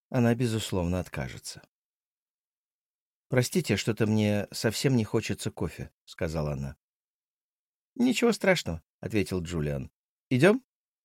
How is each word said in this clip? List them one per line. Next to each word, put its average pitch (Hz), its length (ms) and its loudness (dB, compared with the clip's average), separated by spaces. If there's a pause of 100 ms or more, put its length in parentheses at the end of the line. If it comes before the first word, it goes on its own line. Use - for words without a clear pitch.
(100)
она, 120 240 4
безусловно, 101 640 0
откажется. 65 640 -8 (1700)
«Простите, 127 480 0
что-то 107 320 0
мне 104 420 2
совсем 127 460 0
не 110 80 2
хочется 107 480 -4
кофе», — - 400 -8 (120)
сказала 78 500 -4
она. 67 220 -8 (1160)
«Ничего 240 380 2
страшного», — 170 500 0 (180)
ответил 92 400 -2
Джулиан. 76 520 -4 (380)
«Идем?» 180 340 6 (400)